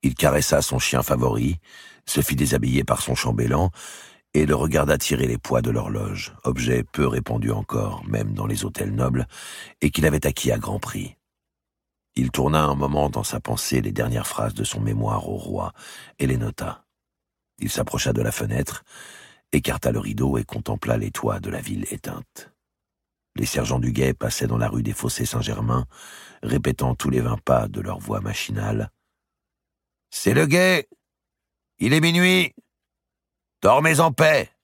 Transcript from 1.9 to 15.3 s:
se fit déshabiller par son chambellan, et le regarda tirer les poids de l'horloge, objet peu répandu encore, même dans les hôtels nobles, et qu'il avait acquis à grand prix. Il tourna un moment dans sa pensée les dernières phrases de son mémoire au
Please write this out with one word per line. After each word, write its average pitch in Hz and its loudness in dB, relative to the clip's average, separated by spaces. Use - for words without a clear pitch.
se - 0
fit 71 -2
déshabiller 65 2
par - 0
son 62 -2
chambellan, 62 0
et 76 4
le 76 4
regarda 73 2
tirer 64 0
les 60 -2
poids 60 0
de 58 0
l'horloge, 50 -4
objet 64 0
peu 143 -2
répandu 57 -2
encore, - -4
même 52 -2
dans 50 -4
les 53 -4
hôtels 50 -4
nobles, 64 0
et 78 2
qu'il 80 2
avait 76 2
acquis - 0
à 57 2
grand 101 -4
prix. - -8
Il 64 0
tourna 76 2
un 73 2
moment 71 2
dans 55 -4
sa - -6
pensée 57 -2
les 50 -2
dernières 58 -2
phrases 55 -4
de 52 -4
son 55 -4
mémoire 53 -2
au 50 -6